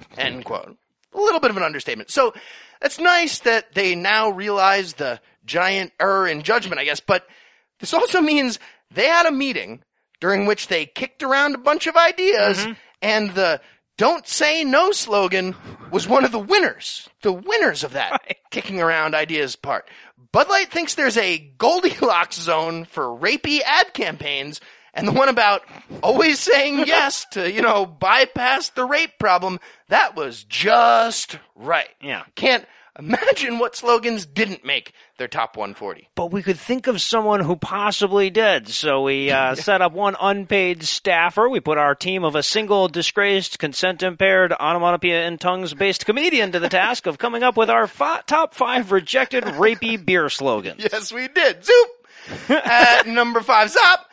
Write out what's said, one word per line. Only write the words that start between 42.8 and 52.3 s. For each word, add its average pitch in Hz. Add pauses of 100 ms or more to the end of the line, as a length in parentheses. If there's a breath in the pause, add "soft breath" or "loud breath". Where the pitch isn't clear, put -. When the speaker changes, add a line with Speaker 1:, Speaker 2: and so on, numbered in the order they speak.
Speaker 2:
disgraced, 190
consent-impaired, 185
onomatopoeia 170
in 170
tongues-based 180
comedian 247
to 175
the 170
task 202
of 151
coming 233
up 247
with 226
our 226
fi-, -
top 311
five 247
rejected 247
rapey 208
beer 170
slogans. 120
Speaker 1:
Yes, 208
we 254
did. 277
Zoop! 480 (380 loud breath)
Speaker 2:
<laughs> -